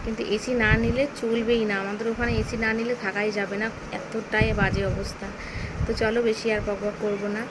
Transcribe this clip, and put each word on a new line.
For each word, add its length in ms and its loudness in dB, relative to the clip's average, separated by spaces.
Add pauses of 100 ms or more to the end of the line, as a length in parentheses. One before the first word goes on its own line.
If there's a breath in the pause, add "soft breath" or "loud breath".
কিন্তু 180 -4
এসি 320 0
না 220 6
নিলে 300 2 (140)
চলবেই 440 2
না, 100 0
আমাদের 340 -4
ওখানে 240 0
এসি 240 0
না 160 2
নিলে 220 0
থাকাই 380 0
যাবে 240 -2
না, 140 -2 (220)
এতটাই 600 0
বাজে 320 2
অবস্থা। 420 -4 (600 loud breath)
তো 60 -2
চলো 300 2
বেশি 300 2
আর 80 2
বকবক 400 -2
করবো 280 0
না। 220 -2